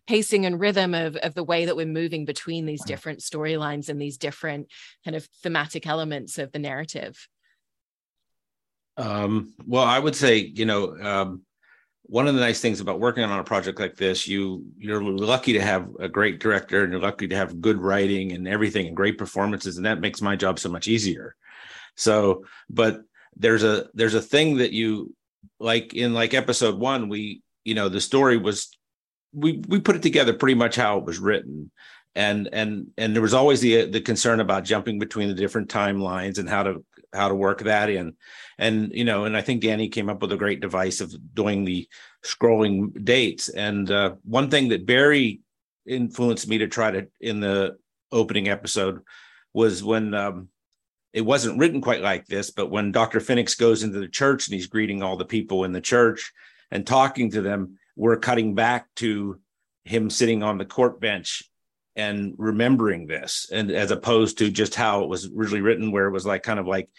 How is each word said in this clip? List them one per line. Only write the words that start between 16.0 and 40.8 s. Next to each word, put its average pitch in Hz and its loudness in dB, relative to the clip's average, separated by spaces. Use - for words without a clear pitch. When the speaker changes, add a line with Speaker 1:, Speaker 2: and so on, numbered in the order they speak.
Speaker 2:
great 101 0
director 101 0
and 90 -2
you're 90 -4
lucky 98 -4
to 92 -4
have 85 -4
good 107 4
writing 98 0
and 90 -8
everything 104 0
and 82 -8
great 107 0
performances. 98 -4
And 90 -6
that 107 0
makes 101 -4
my 101 0
job 95 -2
so - -6
much 85 -6
easier. 107 0
So, 104 2
but 110 2
there's 113 4
a, 107 2
there's 110 2
a 107 4
thing 147 2
that 123 2
you, 107 -2
like, 113 0
in, 120 0
like, 113 2
episode 120 2
one, 120 -2
we, 107 -8
you 110 -4
know, 101 0
the 92 -2
story 135 4
was, 101 -4
we, 147 0
we 196 2
put 175 4
it 165 -4
together 143 4
pretty 131 4
much 117 2
how 107 2
it 92 -4
was 85 -6
written. 78 -2
And, 104 0
and, 107 -4
and 110 0
there 113 4
was 110 4
always 135 6
the, 113 6
the 104 -4
concern 117 2
about 98 2
jumping 104 -2
between 104 -4
the 98 -2
different 98 -2
timelines 98 -2
and 87 -6
how 98 0
to, 95 -4
how 98 0
to 98 2
work 98 0
that 107 2
in. 90 -4
And, 107 0
you 120 -2
know, 104 2
and 107 -2
I 104 0
think 120 -2
Danny 107 0
came 104 -4
up 98 -4
with 101 -2
a 101 -2
great 98 -2
device 92 -2